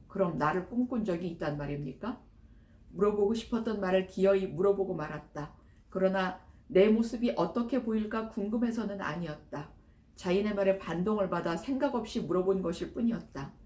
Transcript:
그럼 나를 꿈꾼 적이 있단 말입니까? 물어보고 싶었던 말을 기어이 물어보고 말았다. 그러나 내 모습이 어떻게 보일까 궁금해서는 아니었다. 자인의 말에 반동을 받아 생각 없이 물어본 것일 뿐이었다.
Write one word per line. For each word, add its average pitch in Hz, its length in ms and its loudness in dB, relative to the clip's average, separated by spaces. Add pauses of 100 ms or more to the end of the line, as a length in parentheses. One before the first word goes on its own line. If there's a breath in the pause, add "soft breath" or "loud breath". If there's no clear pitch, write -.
그럼 175 300 -2
나를 156 300 0
꿈꾼 240 380 -2
적이 175 240 -2
있단 151 280 -4
말입니까? 147 640 -8 (680 soft breath)
물어보고 208 440 2
싶었던 226 460 -2
말을 190 280 2
기어이 190 400 4
물어보고 185 480 2
말았다. 151 580 -8 (360 soft breath)
그러나 190 520 0 (260 loud breath)
내 196 220 8
모습이 233 480 2
어떻게 233 460 0
보일까 220 460 -2
궁금해서는 214 720 -2
아니었다. 151 680 -8 (440 soft breath)
자인의 202 400 0
말에 190 240 4
반동을 185 500 0
받아 170 280 0
생각 269 380 0
없이 220 260 -4
물어본 185 400 2
것일 170 320 -4
뿐이었다. 180 600 -4 (120)